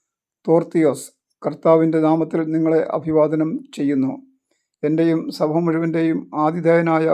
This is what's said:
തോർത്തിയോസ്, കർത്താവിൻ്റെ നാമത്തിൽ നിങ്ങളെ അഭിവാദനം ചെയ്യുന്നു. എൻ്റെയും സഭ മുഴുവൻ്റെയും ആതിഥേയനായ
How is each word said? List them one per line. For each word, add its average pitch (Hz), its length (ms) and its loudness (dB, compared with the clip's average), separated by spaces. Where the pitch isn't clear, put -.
തോർത്തിയോസ്, 165 600 0
കർത്താവിൻ്റെ 160 640 2
നാമത്തിൽ 160 340 0
നിങ്ങളെ 160 260 2
അഭിവാദനം 156 540 0
ചെയ്യുന്നു. 135 360 -2
എൻ്റെയും 160 380 0
സഭ 156 140 -2
മുഴുവൻ്റെയും 165 540 -2
ആതിഥേയനായ 165 680 0